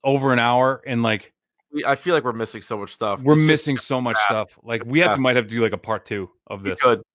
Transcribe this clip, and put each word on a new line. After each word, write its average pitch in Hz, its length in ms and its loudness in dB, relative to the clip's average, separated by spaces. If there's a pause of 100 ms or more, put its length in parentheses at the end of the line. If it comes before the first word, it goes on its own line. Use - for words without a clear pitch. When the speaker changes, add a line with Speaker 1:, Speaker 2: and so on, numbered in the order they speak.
Speaker 1:
over 139 280 2
an 123 60 4
hour, 123 480 2
and, 120 160 -2
like, 110 320 -2 (380)
Speaker 2:
We, 147 120 -6
I 139 120 0
feel 175 180 -2
like 151 80 2
we're 123 100 -2
missing 110 300 -8
so 110 160 -8
much 101 160 -10
stuff. 104 260 -4
Speaker 1:
we're 135 120 4
Speaker 2:
It's 156 80 6
just 156 80 4
Speaker 1:
missing 151 300 0
so 127 220 -4
much 120 160 -2
Speaker 2:
fast. 107 120 2
Speaker 1:
stuff. 110 340 -4
Like, 117 200 -6
Speaker 2:
It's 117 80 -12
Speaker 1:
we 151 100 2
have 175 80 4
to, 104 60 2
Speaker 2:
fast. 135 80 -2
Speaker 1:
might 127 120 2
have 120 140 2
to 113 60 -12
do, 117 80 -2
like, 107 100 0
a 101 60 -6
part 110 260 -6
two 101 260 -8 (160)
of 101 160 -12
Speaker 2:
We 98 80 -4
Speaker 1:
this. 90 100 -6
Speaker 2:
could. 117 220 4 (120)